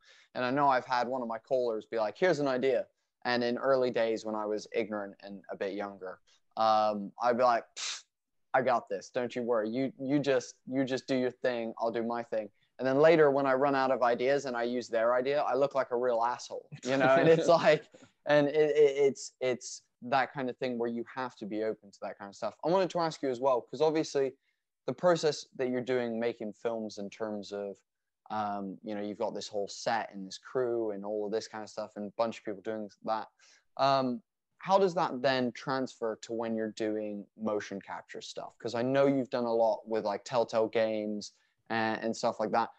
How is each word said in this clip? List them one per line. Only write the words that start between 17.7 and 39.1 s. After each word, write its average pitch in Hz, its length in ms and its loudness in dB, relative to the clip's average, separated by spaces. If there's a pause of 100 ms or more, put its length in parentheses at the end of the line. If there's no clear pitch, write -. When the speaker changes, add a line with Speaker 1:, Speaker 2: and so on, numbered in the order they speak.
Speaker 1:
and 147 220 6
it, 143 80 -2
it, 151 420 6
it's, 139 420 2
it's - 440 -4 (180)
that 123 320 0
kind 131 160 -4
of 117 80 -10
thing 127 220 -4
where 117 100 0
you 117 160 -6 (100)
have 127 200 -8
to 110 100 -10
be 107 180 -4
open 104 280 -6
to - 100 -20
that 98 160 -10
kind 101 120 -14
of 98 60 -20
stuff. 107 200 -8 (100)
I 151 40 0
wanted 180 200 2
to 175 100 -4
ask 160 220 -2
you 139 80 -2
as 120 100 -4
well, 127 220 2
'cause 127 180 -14
obviously 147 540 2 (540)
the 131 40 -4
process 160 540 2 (100)
that 127 140 -2
you're 127 120 -2
doing, 120 380 -2
making 113 320 -4
films 113 460 -6
in 101 140 -8
terms 104 420 -8
of, 101 240 -8 (540)
um, 101 520 -4
you 107 120 -8
know, 101 60 -6
you've 104 180 -8
got 107 160 -4
this 101 120 -8
whole 101 200 -6
set 113 460 -4
and 95 140 -12
this - 120 -14
crew 117 520 -2
and 101 140 -8
all 104 220 -4
of 101 40 -4
this 110 160 -4
kind 107 160 -12
of 101 60 -14
stuff 107 260 -10
and 104 120 -8
a 95 100 -12
bunch 117 220 -2
of - 40 -20
people 98 200 -8
doing 110 260 -8 (160)
that. 110 220 -4 (500)
Um, 135 440 2 (360)
how 190 220 2
does 185 160 2
that 135 260 -2
then 127 300 2
transfer 127 720 -4
to 117 100 -8
when 113 220 -2
you're 110 160 -2
doing 107 520 -4 (160)
motion 104 400 -4
capture - 400 -14
stuff? - 400 -14
'Cause - 140 -8
I 117 80 -2
know 135 240 4
you've 139 240 0